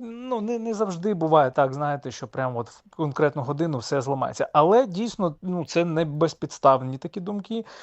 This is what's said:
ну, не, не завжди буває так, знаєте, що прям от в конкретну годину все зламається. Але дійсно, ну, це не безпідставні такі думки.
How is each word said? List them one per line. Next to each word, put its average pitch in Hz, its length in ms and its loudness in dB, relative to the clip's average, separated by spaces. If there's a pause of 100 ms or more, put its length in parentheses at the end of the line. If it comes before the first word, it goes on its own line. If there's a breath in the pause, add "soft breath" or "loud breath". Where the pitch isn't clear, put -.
ну, 240 400 -8
не, 233 180 -4
не 226 140 -6
завжди 202 400 -2
буває 156 380 4
так, 135 220 2
знаєте, 143 380 -4
що 127 160 -12
прям 127 300 -4
от 117 120 -6
в - 120 -20 (140)
конкретну 151 460 0
годину 143 360 -2
все 135 240 -2
зламається. 135 520 -4
Але 202 340 6
дійсно, 185 540 -4
ну, 180 240 -4
це 170 200 2
не 165 200 0
безпідставні 139 920 2
такі - 220 -10
думки. 208 460 -6 (180 loud breath)